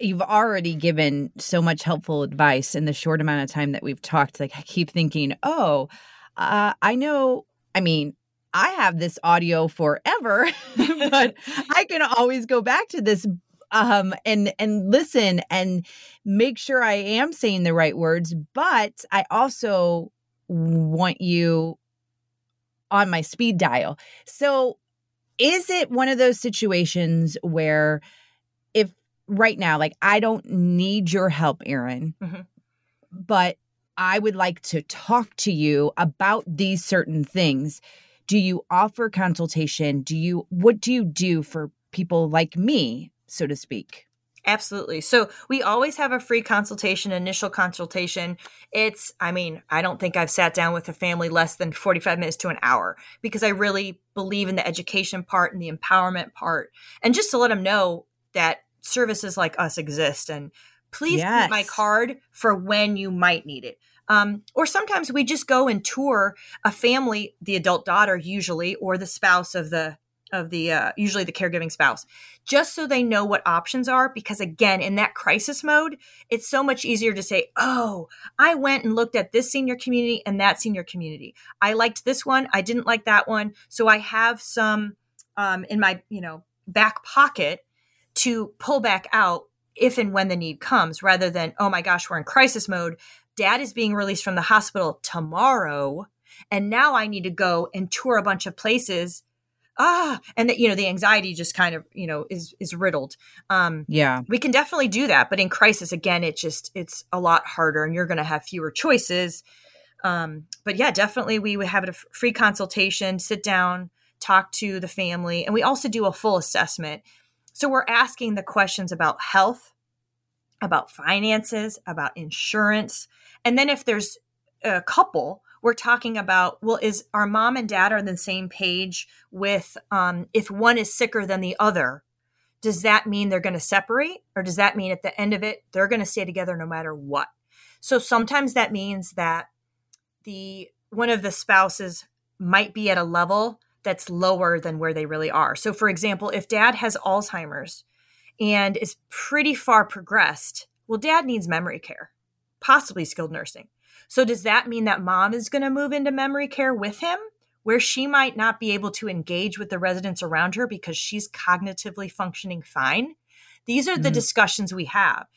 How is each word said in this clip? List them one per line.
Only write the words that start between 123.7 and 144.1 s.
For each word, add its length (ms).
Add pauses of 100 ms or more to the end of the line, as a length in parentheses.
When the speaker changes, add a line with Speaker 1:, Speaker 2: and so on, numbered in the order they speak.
Speaker 2:
there's 340 (440)
a 200
couple, 600 (200)
we're 120
talking 420
about, 460
well, 180
is 320
our 140
mom 300
and 120
dad 240
on 120
the 120
same 320
page 600 (220)
with, 460 (140)
um, 420
if 180
one 280
is 140
sicker 340
than 140
the 180
other, 440 (600)
does 200
that 240
mean 220
they're 120
gonna 200
separate? 640 (140)
Or 60
does 140
that 200
mean 160
at 100
the 180
end 140
of 80
it, 300
they're 160
gonna 180
stay 180
together 320
no 100
matter 280
what? 340 (520)
So 180
sometimes 560
that 180
means 400
that 360 (760)
the, 440 (220)
one 200
of 120
the 80
spouses 760 (320)
might 360
be 160
at 80
a 60
level 560 (220)
that's 280